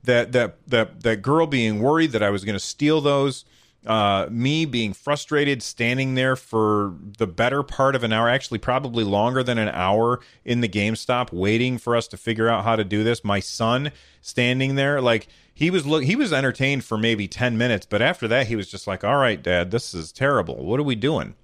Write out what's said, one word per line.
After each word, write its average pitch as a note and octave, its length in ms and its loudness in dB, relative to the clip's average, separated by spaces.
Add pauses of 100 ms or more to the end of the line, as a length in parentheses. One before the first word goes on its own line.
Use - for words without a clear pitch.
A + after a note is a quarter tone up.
that, A#2+ 300 2
that, A#2+ 240 0 (100)
that, A#2 360 0
that A2 200 0
girl D#3 240 2
being A2+ 340 0
worried D3+ 320 2
that G#2+ 100 0
I G2+ 80 2
was G2 140 -2
gonna G#2 140 -4
steal D3+ 420 0
those, C#3 440 0 (420)
uh, G2+ 440 2
me C#3 340 0
being A#2 280 -2
frustrated, C#3+ 720 -2
standing C3 520 -2
there C3 220 0
for G#2+ 580 0 (240)
the A2 80 0
better B2 360 0
part C3+ 320 0
of A#2+ 100 -2
an A2 80 0
hour, A2+ 160 2
actually B2 300 -2
probably B2 460 -2
longer A2+ 380 2
than B2 140 0
an G#2+ 120 0
hour G#2 520 0 (240)
in A#2+ 160 0
the A#2 80 0
GameStop, A2 640 -2
waiting A2+ 460 0
for A#2+ 180 0
us A#2 120 0
to G2+ 80 -16
figure A2+ 320 0
out G#2+ 160 0
how A2+ 120 2
to G#2+ 80 0
do G#2 200 0
this. A#2 200 0
My G2+ 160 0
son B2 520 -2 (280)
standing C3 540 0
there, C#3 260 0
like, A#2 280 2 (260)
he E3 160 0
was E3 160 4
look-, D3+ 180 2
he F#3 120 2
was B3+ 160 0
entertained C3+ 520 0
for A2 140 -4
maybe A2 280 0
ten A#2+ 320 -2
minutes, A#2 260 0
but G#2 160 -2
after C3+ 280 0
that, A#2+ 180 2
he A#2 80 -4
was G2+ 160 -6
just - 160 -14
like, F#2+ 160 -6
"All A#2 140 0
right, A2+ 260 0
Dad, F2+ 300 0
this A#2 200 -4
is D#2+ 200 -10
terrible. F2+ 520 -2
What A2 140 0
are D3 60 0
we C3+ 100 0
doing?" G#2+ 500 -2